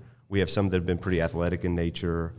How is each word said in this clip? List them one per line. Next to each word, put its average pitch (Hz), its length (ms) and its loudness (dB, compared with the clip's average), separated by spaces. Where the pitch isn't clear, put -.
We 98 120 0
have 92 100 2
some 101 200 2
that 92 80 2
have 87 80 0
been 87 120 0
pretty 90 240 0
athletic 85 420 0
in 90 100 0
nature, 85 640 -2